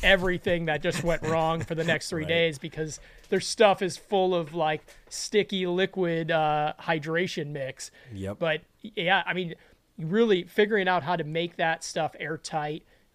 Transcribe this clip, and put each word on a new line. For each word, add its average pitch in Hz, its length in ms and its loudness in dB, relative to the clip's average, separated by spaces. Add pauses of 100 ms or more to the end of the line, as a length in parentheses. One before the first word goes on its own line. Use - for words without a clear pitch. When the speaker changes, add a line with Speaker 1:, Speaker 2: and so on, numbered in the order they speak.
Speaker 1:
everything 180 640 2
that 151 160 -2
just 175 220 0
went 165 180 0
wrong 160 400 0
for 165 120 -6
the 160 100 -2
next 160 240 0
Speaker 2:
<laughs> - 20 -12
Speaker 1:
three 165 120 -4
Speaker 2:
Right. 156 60 -4
Speaker 1:
days 165 300 2
because 156 420 -8 (280)
their 190 120 2
stuff 202 420 4
is 180 140 -2
full 185 380 2
of, 160 200 -2
like, 156 280 0 (260)
sticky 196 580 0
liquid, 175 640 0
uh, 151 500 2
hydration 165 680 -2
mix. 135 420 -10 (220)
Speaker 2:
Yep. 98 260 -6
Speaker 1:
But, 160 240 -2 (200)
yeah, 185 440 0
I 185 60 -4
mean, 175 220 -6 (440)
really 190 460 2
figuring 208 440 2
out 180 140 2
how 175 140 0
to 165 80 -4
make 165 320 -4
that 165 280 0
stuff 156 340 -4
airtight, 156 640 -6 (320)